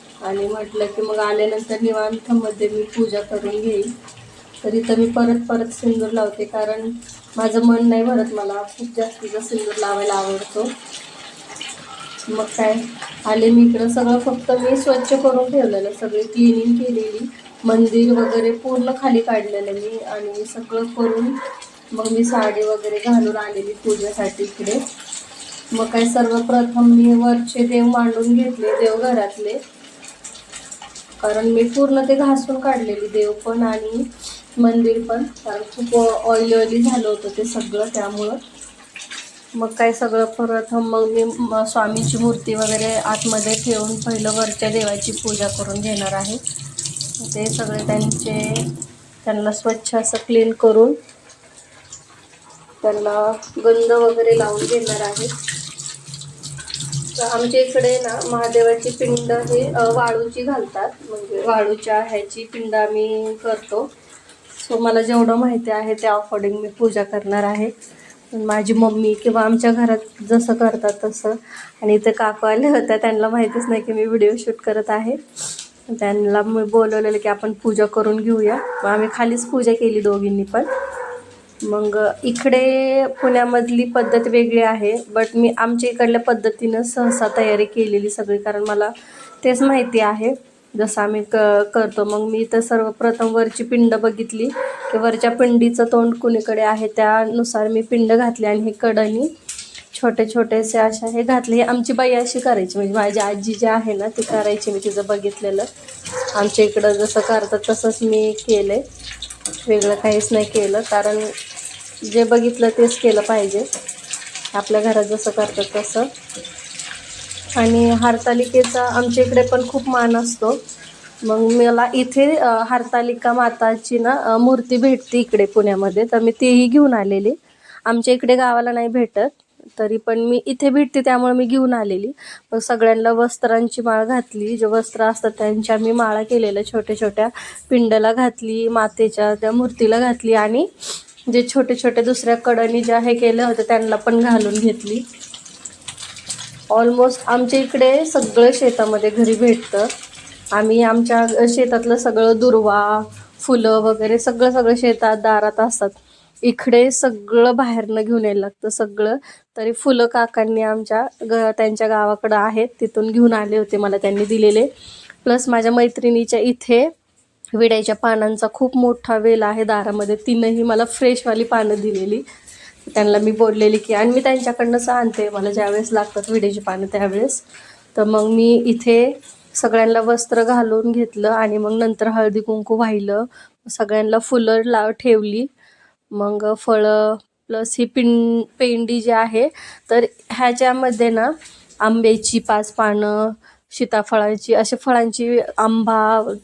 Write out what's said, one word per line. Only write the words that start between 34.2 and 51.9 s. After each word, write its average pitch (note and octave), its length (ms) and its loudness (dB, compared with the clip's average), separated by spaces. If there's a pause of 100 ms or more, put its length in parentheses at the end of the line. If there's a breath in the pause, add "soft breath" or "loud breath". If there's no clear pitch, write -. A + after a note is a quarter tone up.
मंदिर A#3 440 2
पण, A#3 200 -4
कारण G#3+ 400 -10
खूप A#3 460 0
ऑइली A3+ 460 0
ऑइली A3+ 280 2
झालं A#3 260 2
होतं G#3 200 -4
ते G#3+ 160 -6
सगळं, G#3 400 -6 (100)
त्यामुळं. G#3 420 -6 (1200)
मग A3+ 140 -4
काय A#3 240 0
सगळं A3+ 320 0
प्रथम A3+ 560 -2
मग A3+ 280 0
मी A3+ 160 0
म-, A3 400 -2
स्वामींची A3 540 -2
मूर्ती A#3 360 0
वगैरे A3 400 -2
आतमध्ये G#3+ 600 -2
ठेवून A3 460 -4
पहिलं G#3+ 300 -4
वरच्या G#3+ 400 -2
देवाची G#3 420 -4
पूजा G3+ 360 -6
करून G3+ 320 -6
घेणार G3+ 320 -4
आहे. G3+ 580 -8 (640)
ते G#3+ 120 -4
सगळे G#3+ 400 -6
त्यांचे, G#3+ 680 -2 (680)
त्यांना G#3+ 280 -2
स्वच्छ A3+ 420 -4
असं A3 220 -2 (100)
क्लीन A3+ 260 2
करून A3+ 400 4 (1900)